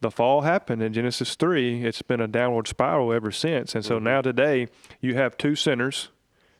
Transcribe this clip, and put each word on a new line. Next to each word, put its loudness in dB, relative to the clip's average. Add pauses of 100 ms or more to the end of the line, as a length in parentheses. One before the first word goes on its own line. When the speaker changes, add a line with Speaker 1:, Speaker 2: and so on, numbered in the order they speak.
Speaker 1:
the 0
fall 4
happened 0
in -2
Genesis -2
three, 0
it's -4
been -2
a 0
downward 0
spiral 0
ever 0
since. -2
And -4
so 0
Speaker 2:
Mm-hmm. -4
Speaker 1:
now 2
today 2 (340)
you 0
have 0
two 0
sinners, -2 (520)